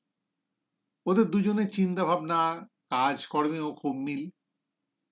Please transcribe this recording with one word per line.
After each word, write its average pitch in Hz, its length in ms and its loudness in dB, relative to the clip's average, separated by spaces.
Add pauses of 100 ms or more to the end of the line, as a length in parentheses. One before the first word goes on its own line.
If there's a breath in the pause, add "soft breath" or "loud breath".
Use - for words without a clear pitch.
(1080)
ওদের 190 240 4
দুজনের 208 400 2
চিন্তাভাবনা, 170 680 0 (500)
কাজকর্মেও 151 840 0
খুব 143 240 -4
মিল। 139 260 -6 (880)